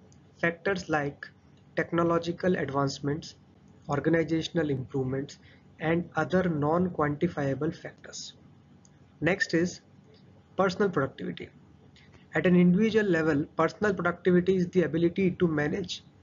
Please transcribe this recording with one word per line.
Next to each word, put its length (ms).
factors 480
like 360
technological 800
advancements, 800
organizational 800
improvements, 680
and 280
other 260
non-quantifiable 1300
factors. 600
Next 340
is 260
personal 320
productivity. 580
At 100
an 120
individual 500
level, 400
personal 380
productivity 600
is 120
the 140
ability 560
to 80
manage 560